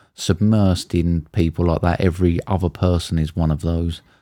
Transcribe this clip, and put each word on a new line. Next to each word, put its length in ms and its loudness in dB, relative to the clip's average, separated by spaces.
submersed 840 0
in 320 -2
people 340 0
like 160 0
that, 200 0
every 460 2
other 220 -2
person 500 -2
is 160 -4
one 160 0
of 100 -2
those. 400 -4